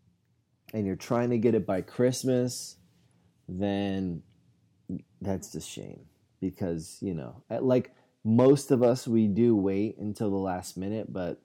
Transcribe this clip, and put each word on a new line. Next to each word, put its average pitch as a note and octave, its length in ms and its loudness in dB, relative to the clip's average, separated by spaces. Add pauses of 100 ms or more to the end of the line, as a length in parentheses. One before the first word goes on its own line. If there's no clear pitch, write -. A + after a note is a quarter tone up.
(720)
and G#2+ 140 -2
you're F#2+ 80 -2
trying A#2+ 340 0
to A#2+ 80 2
get A2+ 160 4
it G#2+ 140 2
by F#2+ 140 0
Christmas, B2+ 960 0 (720)
then F#2+ 760 -2 (1000)
that's F#2+ 320 -6
a D#2+ 80 -8
shame G1+ 440 -16 (360)
because, E2+ 580 -6
you G2+ 140 -6
know, C#2 340 -12
at, A2+ 160 -4
like, B2+ 300 0 (300)
most B2+ 480 6
of B2 100 4
us, B2 260 2
we A2+ 200 4
do A2+ 280 4
wait G2 440 0
until G#2 320 -4
the G2 40 -2
last F#2 420 -6
minute, G2+ 360 -6
but, F2 320 -6